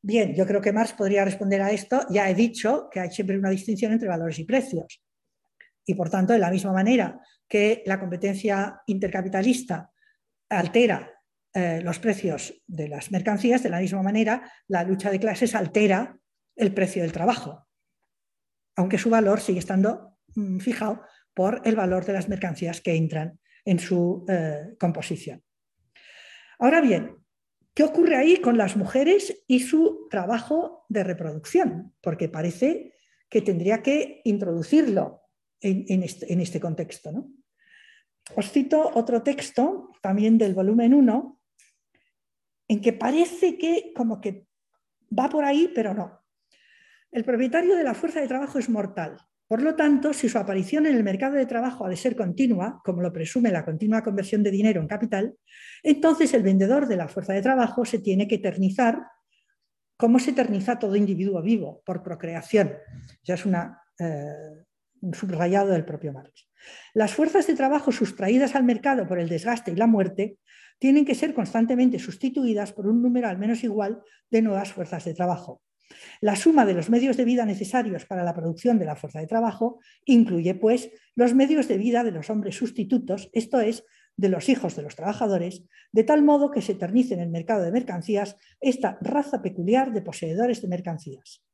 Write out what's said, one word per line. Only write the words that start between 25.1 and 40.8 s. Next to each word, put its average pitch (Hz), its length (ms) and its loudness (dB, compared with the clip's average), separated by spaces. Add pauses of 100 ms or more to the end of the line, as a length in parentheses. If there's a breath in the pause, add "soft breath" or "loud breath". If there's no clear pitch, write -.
Ahora 294 200 6
bien, 214 360 0 (580)
¿qué 285 80 4
ocurre 320 320 4
ahí 311 220 6
con 240 200 2
las 202 200 2
mujeres 294 720 2
y 254 120 4
su - 500 0
trabajo 233 800 -4
de 208 140 -2
reproducción? 175 1000 -4
Porque 165 280 -4
parece 170 640 -4 (360 soft breath)
que 208 140 2
tendría 202 400 0
que 294 420 -2
introducirlo 196 1000 0 (380)
en, 190 280 -2
en 185 160 2
este, - 280 -8
en 180 80 0
este 165 200 -4
contexto, 160 500 -8
¿no? 202 220 -10 (1040 soft breath)
Os 202 160 -6
cito 285 260 2 (160)
otro 233 280 0
texto, 285 680 -2 (100)
también 208 380 4
del 202 160 2
volumen 226 400 4